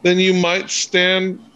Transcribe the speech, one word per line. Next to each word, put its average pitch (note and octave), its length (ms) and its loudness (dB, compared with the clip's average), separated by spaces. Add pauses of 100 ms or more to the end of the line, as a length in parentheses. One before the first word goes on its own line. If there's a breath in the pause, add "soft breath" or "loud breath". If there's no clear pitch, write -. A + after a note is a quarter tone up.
then F3+ 160 2
you F#3 140 2
might F3+ 380 0
stand F#3 680 -2 (180)